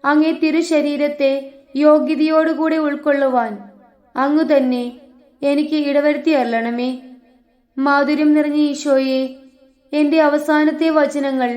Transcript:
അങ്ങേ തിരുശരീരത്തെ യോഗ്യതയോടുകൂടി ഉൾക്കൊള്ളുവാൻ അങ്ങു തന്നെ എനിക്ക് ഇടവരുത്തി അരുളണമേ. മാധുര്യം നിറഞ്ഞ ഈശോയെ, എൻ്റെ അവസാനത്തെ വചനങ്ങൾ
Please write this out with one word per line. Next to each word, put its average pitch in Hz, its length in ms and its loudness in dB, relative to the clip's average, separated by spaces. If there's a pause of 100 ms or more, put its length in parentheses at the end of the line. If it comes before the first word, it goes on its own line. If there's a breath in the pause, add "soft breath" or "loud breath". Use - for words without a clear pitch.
അങ്ങേ 302 300 2
തിരുശരീരത്തെ 294 960 0 (460)
യോഗ്യതയോടുകൂടി 311 1000 2
ഉൾക്കൊള്ളുവാൻ 277 720 -2 (640)
അങ്ങു 285 300 0
തന്നെ 254 400 0 (580)
എനിക്ക് 302 440 0
ഇടവരുത്തി 285 480 0
അരുളണമേ. 233 540 -2 (880)
മാധുര്യം 285 560 2
നിറഞ്ഞ 302 320 0
ഈശോയെ, 269 540 0 (760)
എൻ്റെ 294 280 2
അവസാനത്തെ 302 720 2
വചനങ്ങൾ 277 680 0